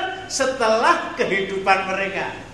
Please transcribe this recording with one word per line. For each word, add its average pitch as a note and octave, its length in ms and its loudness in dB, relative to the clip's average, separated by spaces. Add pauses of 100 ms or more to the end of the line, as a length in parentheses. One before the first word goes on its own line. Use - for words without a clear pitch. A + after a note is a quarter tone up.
(300)
setelah B3+ 880 2
kehidupan F#3+ 680 2
mereka. F#3+ 640 -4